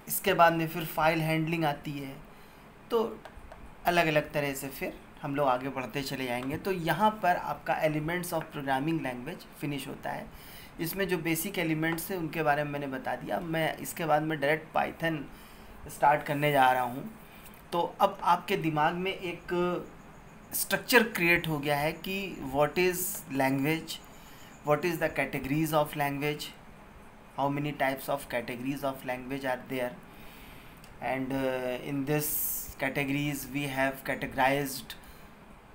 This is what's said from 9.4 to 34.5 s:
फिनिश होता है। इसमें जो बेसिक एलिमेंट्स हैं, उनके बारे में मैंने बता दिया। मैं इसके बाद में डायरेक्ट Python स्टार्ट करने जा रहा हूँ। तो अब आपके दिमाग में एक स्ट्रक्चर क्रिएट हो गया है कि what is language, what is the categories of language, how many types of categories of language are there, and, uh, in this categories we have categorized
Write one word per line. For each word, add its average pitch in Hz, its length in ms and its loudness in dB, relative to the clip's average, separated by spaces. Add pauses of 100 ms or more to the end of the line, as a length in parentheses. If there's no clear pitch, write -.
फिनिश 143 280 -4
होता - 220 -8
है। 135 160 -8 (540)
इसमें 185 280 -2
जो 175 100 0
बेसिक 160 400 -2
एलिमेंट्स 165 520 0
हैं, 185 80 -4
उनके 160 240 -2
बारे 147 220 4
में 147 80 -4
मैंने 143 140 -4
बता 131 300 -4
दिया। 127 240 -2
मैं 160 360 0
इसके - 300 -6
बाद 151 160 4
में 156 180 -2
डायरेक्ट 156 360 0
Python 156 420 0 (720)
स्टार्ट 147 340 4
करने 147 260 2
जा 131 200 8
रहा 127 100 2
हूँ। 123 280 -4 (600)
तो 175 80 2 (200)
अब 196 220 4
आपके 180 340 2
दिमाग 156 380 2
में 185 180 -2
एक 175 420 -6 (1000)
स्ट्रक्चर - 480 4 (100)
क्रिएट 170 360 4
हो 156 100 0
गया 143 200 2
है 156 140 2 (140)
कि 190 300 -4 (180)
what 147 240 4
is 180 220 4 (380)
language, 139 580 2 (720)
what 147 220 4
is 160 140 -2
the 151 60 2 (100)
categories 143 600 0
of 151 220 0
language, 143 480 -2 (880)
how 139 160 2
many 147 240 -2
types 135 300 0
of 139 240 -2
categories 127 560 -4
of 131 160 -6
language 127 480 -6
are 123 80 -4 (100)
there, 123 200 -2 (1120)
and, 131 300 -2
uh, 131 600 -2
in 139 120 -2
this 151 240 0 (500)
categories 139 760 -2
we 143 180 -2
have 135 320 0
categorized 135 880 0 (800)